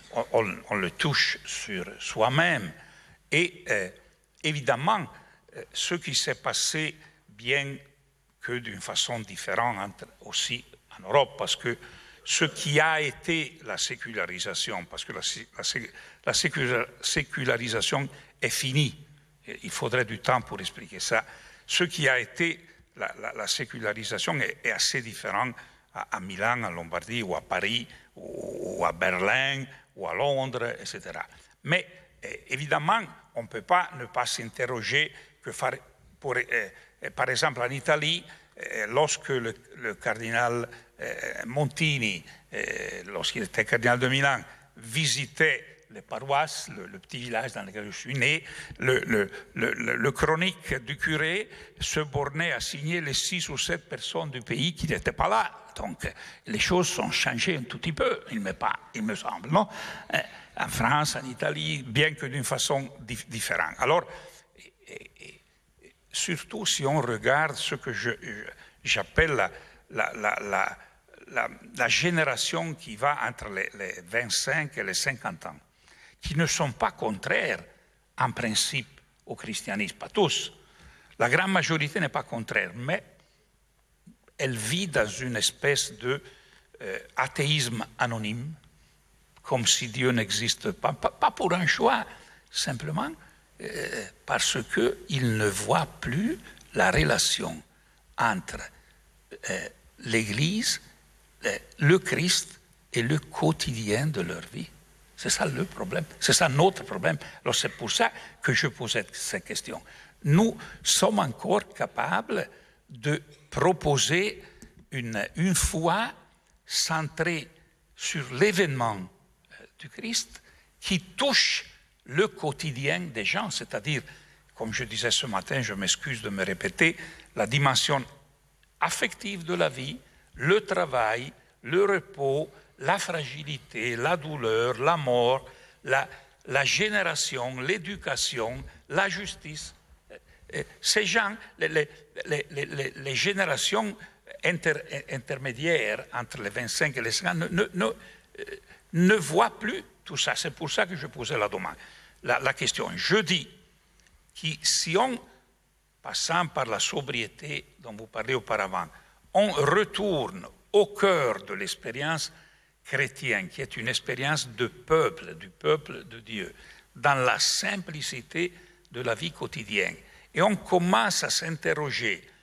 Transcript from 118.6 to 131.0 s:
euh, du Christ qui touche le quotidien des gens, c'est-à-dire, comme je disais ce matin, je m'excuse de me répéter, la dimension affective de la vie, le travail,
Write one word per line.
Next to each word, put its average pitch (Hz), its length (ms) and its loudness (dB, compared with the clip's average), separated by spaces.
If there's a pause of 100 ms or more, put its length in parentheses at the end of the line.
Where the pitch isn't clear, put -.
euh, - 640 -16 (140)
du - 100 -16
Christ - 540 -6 (380)
qui 185 200 2
touche - 640 2 (380)
le 175 240 2
quotidien 147 720 -2
des 123 240 -4
gens, 202 260 0
c'est-à-dire, 127 520 -2 (520)
comme 113 180 -4
je 123 120 -4
disais 117 260 -2
ce - 160 2
matin, 117 340 -2
je 107 140 -2
m'excuse 107 480 -2
de 107 80 -4
me 98 140 -2
répéter, 98 520 2 (400)
la 110 100 2
dimension 139 580 4 (760)
affective 196 640 -2
de 180 100 -2
la 170 140 4
vie, 135 300 -6 (360)
le 202 300 4
travail, 127 680 0 (300)